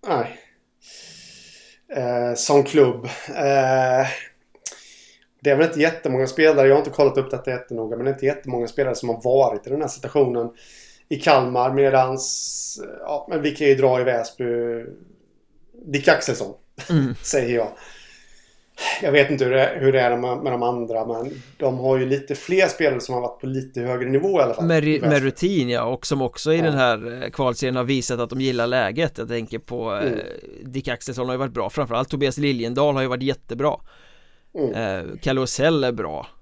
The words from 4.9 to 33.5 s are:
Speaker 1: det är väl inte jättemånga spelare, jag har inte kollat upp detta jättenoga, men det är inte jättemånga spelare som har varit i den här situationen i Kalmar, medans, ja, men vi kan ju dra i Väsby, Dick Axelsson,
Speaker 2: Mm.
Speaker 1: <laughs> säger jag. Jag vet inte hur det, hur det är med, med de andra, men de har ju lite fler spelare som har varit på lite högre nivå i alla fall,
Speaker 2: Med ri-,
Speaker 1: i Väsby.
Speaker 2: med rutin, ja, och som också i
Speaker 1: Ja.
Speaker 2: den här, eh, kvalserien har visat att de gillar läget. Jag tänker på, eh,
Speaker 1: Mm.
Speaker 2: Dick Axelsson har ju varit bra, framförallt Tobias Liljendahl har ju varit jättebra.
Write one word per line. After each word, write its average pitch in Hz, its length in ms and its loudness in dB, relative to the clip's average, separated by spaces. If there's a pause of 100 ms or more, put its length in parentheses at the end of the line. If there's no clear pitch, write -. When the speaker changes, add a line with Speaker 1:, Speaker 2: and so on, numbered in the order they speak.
Speaker 1:
det 143 100 2
är 139 60 6
väl 160 100 6
inte 156 140 -2
jättemånga 139 460 0
spelare, 147 420 6
jag 139 60 10
har 143 60 6
inte 147 100 -4
kollat 139 280 4
upp 131 120 -2
detta 127 200 -6
jättenoga, 117 460 -6
men 120 80 -6
det 135 60 0
är 139 40 -2
inte 135 120 -4
jättemånga 127 420 -4
spelare 131 260 -2
som 120 140 -6
har 113 140 -4
varit 123 440 2
i 120 40 -8
den 143 100 -2
här 147 80 -4
situationen 120 640 0 (580)
i 151 80 -4
Kalmar, 131 560 2
medans, 135 1080 0 (200)
ja, 143 300 -6
men 156 120 -2
vi 147 80 0
kan 151 160 -2
ju 139 80 8
dra 131 260 4
i 123 40 0
Väsby, 123 400 -2 (1400)
Dick 143 220 2
Axelsson, 127 460 2 (360)
Speaker 2:
Mm. 135 280 2
Speaker 1:
<laughs> - 40 -14
säger 123 340 0
jag. 110 120 0 (1300)
Jag 147 100 0
vet 143 180 6
inte 135 140 0
hur - 80 2
det, 131 280 4
hur 135 120 4
det 131 80 4
är 123 160 2
med, 123 220 -4
med 135 140 -2
de 120 100 -2
andra, 117 440 -2
men 117 360 -8 (140)
de 131 220 -2
har 131 200 2
ju 131 80 0
lite 139 280 -2
fler 185 340 2
spelare 139 320 0
som 127 140 -6
har 123 80 -2
varit - 180 -8
på 131 60 -8
lite 131 340 -6
högre 123 300 -4
nivå 165 300 2
i - 20 6
alla 117 120 2
fall, 165 120 -4
Speaker 2:
Med 160 180 2
ri-, 151 40 2
Speaker 1:
i 156 100 2
Väsby. 135 100 0
Speaker 2:
med 147 140 4
rutin, 143 460 0
ja, 120 160 -2
och 123 220 -6
som 139 160 -2
också 139 300 -2
i 160 40 4
Speaker 1:
Ja. 165 80 2
Speaker 2:
den 151 100 2
här, 120 500 0
eh, 110 60 -8
kvalserien 127 460 -2
har 127 80 -2
visat 123 360 -2
att 117 100 -4
de 131 100 -6
gillar 123 260 0
läget. 127 520 0
Jag 113 100 -8
tänker 113 300 -6
på, 113 360 -8
eh, 101 120 -4
Speaker 1:
Mm. 117 120 -2 (460)
Speaker 2:
Dick 131 240 -8
Axelsson 123 380 -6
har 127 80 -2
ju 127 40 -4
varit 135 140 -4
bra, 104 180 -4
framförallt 127 380 -4
Tobias 139 300 -2
Liljendahl 139 560 0
har 135 80 0
ju 131 60 -2
varit 127 140 -4
jättebra. 135 580 -4 (800)